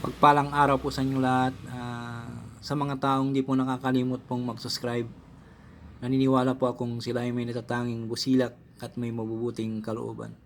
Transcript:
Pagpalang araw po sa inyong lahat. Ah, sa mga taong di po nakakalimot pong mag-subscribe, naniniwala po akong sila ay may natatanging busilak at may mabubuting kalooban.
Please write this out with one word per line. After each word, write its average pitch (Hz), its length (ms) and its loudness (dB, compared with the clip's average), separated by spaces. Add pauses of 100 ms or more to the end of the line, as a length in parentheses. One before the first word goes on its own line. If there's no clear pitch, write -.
Pagpalang 147 480 4
araw 139 320 4
po 139 80 -2
sa - 80 -4
inyong 135 240 0
lahat. 127 320 2 (160)
Ah, 120 560 -8 (320)
sa - 160 -4
mga 139 240 -2
taong 135 320 2
di 139 80 2
po 131 160 0
nakakalimot 127 720 0
pong 123 160 -2
mag-subscribe, 120 640 -4 (960)
naniniwala 131 560 4
po 127 80 4
akong 120 320 -2
sila 120 240 -2
ay 123 80 -2
may 120 160 -2
natatanging 117 640 -4
busilak 127 400 4 (320)
at 120 160 -10
may 117 160 -4
mabubuting 113 640 -4
kalooban. 113 560 -6 (100)